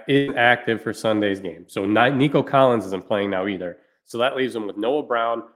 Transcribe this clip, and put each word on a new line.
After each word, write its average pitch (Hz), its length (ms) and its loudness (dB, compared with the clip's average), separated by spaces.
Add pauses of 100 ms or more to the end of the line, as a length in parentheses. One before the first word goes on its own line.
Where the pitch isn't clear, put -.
is 139 280 2
active 120 460 2
for 110 120 -4
Sunday's 104 460 0
game. 87 280 -12
So 98 180 -6
Ni-, 110 260 4
Nico 143 320 2
Collins 127 420 2
isn't 92 220 -8
playing 101 220 -2
now 95 180 -2
either. 90 320 -6 (260)
So - 140 -12
that 131 160 0
leaves 131 180 -2
them 107 140 -6
with 98 100 -10
Noah 131 260 -2
Brown, 117 400 -2 (120)